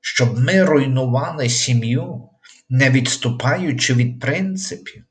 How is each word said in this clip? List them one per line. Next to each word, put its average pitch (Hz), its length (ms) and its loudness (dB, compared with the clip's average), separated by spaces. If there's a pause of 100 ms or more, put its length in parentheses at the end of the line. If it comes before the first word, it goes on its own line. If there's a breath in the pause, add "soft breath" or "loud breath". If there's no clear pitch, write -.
Щоб 117 380 -2
ми 185 240 4
руйнували 135 840 0
сім'ю, 123 800 -2 (400 loud breath)
не 131 200 4
відступаючи 127 1040 0
від 123 260 0
принципів? 190 920 -6